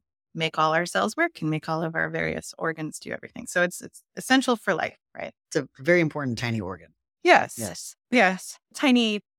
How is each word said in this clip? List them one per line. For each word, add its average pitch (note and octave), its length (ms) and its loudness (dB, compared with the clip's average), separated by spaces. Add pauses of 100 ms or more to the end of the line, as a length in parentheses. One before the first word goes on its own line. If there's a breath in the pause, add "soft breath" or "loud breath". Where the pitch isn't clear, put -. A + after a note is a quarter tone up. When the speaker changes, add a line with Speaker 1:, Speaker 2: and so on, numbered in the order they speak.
(360)
Speaker 1:
make D#3+ 240 -2
all D#3+ 160 4
our F3 100 2
cells G3 300 0
work E4+ 260 -2
and D#3 80 0
make D#3 200 -2
all D#3+ 120 -2
of D#3+ 140 -4
our D#3+ 140 0
various D#3+ 480 -4
organs D#3+ 420 -6
do - 100 -14
everything. - 380 -12
So F3 160 0
it's, F3+ 180 -4
it's - 220 -18 (140)
essential B3+ 400 2
for F#3+ 180 -2
life, - 220 -4 (200)
right? - 160 -10 (140)
Speaker 2:
It's - 80 -10
a C#3 120 0 (140)
very F3 200 4
important C#3+ 360 -2
tiny A#2 220 -2
organ. F2+ 300 -8 (340)
Speaker 1:
Yes. - 340 4
Speaker 2:
Yes. - 380 -8 (160)
Speaker 1:
Yes. F#3+ 480 2 (160)
Tiny A#3 460 2 (180)